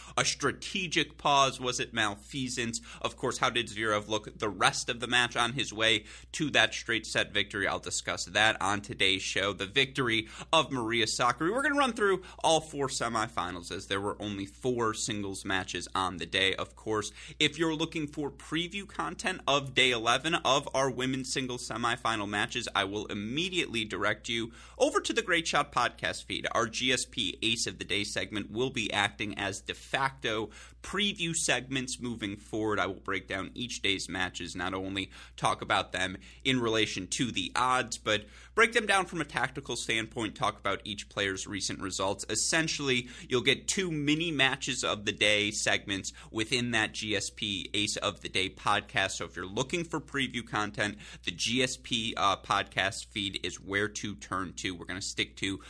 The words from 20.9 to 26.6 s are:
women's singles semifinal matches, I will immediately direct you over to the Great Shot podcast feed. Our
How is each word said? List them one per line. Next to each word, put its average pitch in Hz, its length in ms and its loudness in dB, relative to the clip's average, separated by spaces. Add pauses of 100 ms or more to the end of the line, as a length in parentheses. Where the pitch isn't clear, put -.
women's 127 420 -2
singles 123 340 -4
semifinal 113 640 0
matches, 107 460 0
I 98 100 4
will 98 220 -2
immediately 117 800 -2
direct 101 420 -2
you 113 240 -2 (240)
over 302 240 4
to - 140 -4
the 226 80 0
Great 170 240 2
Shot 143 260 2
podcast 113 540 0
feed. - 260 -4
Our 117 140 4